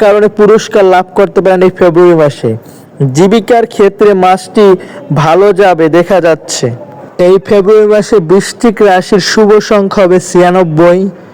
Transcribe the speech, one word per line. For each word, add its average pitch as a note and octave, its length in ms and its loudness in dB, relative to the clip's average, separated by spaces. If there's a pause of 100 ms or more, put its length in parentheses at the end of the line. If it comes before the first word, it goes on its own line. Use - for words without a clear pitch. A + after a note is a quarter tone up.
কারণে G#3 260 2 (120)
পুরস্কার G#3 440 2 (100)
লাভ F#3 120 0 (100)
করতে F3+ 260 -2
পারেন F#3 260 0
এই F#3 100 -2
ফেব্রুয়ারি F3 460 2
মাসে। C3+ 280 -4 (640)
জীবিকার G#3+ 580 0
ক্ষেত্রে G3+ 360 0 (140)
মাসটি F#3+ 420 0 (500)
ভালো D#3+ 380 2
যাবে F3 360 0
দেখা E3+ 320 0
যাচ্ছে। D#3+ 460 -4 (600)
এই F#3 80 4 (100)
ফেব্রুয়ারি G#3 500 2
মাসে G#3 200 -2 (140)
বৃশ্চিক G3 520 -2
রাশির F#3 400 0 (100)
শুভ G#3+ 180 0 (200)
সংখ্যা G3+ 340 -2
হবে F3+ 140 2 (100)
ছিয়ানব্বই। F3 720 0 (340)